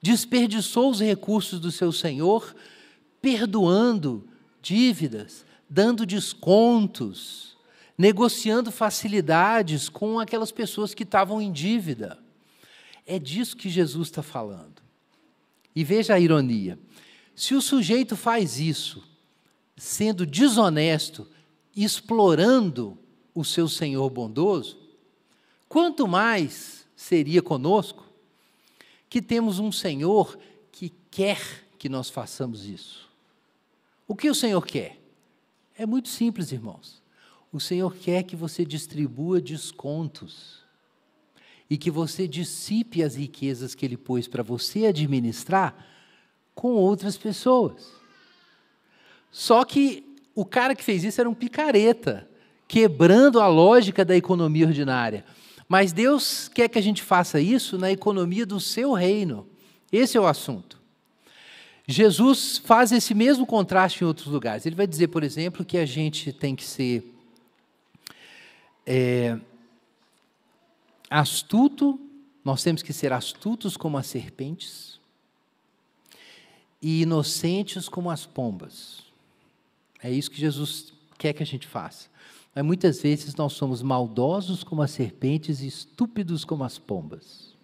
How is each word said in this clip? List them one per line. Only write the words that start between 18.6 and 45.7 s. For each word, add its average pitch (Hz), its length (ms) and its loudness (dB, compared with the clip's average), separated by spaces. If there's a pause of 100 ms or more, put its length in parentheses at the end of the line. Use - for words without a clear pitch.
sendo 202 480 -2
desonesto, 160 1000 2 (480)
explorando 196 1200 2 (360)
o 165 120 -6
seu 165 240 0
senhor 135 400 -4
bondoso, 123 680 -2 (920)
quanto 320 360 2
mais 190 800 -2 (120)
seria 160 440 2
conosco, 160 640 -2 (1040)
que 247 120 -4
temos 226 380 -2
um 214 120 -2
senhor 175 680 0 (320)
que - 220 -14 (180)
quer 196 300 -2 (380)
que - 100 -10
nós 131 220 -6
façamos 113 560 -10
isso. - 440 -18 (960)
O 208 100 -8
que 294 140 -2
o 277 60 0
senhor 208 300 0
quer? - 340 -10 (800)
É 220 80 -8
muito 240 240 -4
simples, 214 420 -4
irmãos. 110 500 -14 (520)
O 151 60 -8
senhor 180 360 -4
quer 180 280 -2
que 180 120 -12
você 165 300 -6
distribua 151 760 -4
descontos 151 1200 -12 (1120)
e 147 80 -2
que 147 120 -4
você 165 380 -4
dissipe 175 720 -6
as 143 140 -2
riquezas 135 580 -8
que - 120 -8
ele 123 100 -6
pôs 120 320 -6
pra 123 160 -6
você 123 440 -4
administrar 147 1000 -2 (680)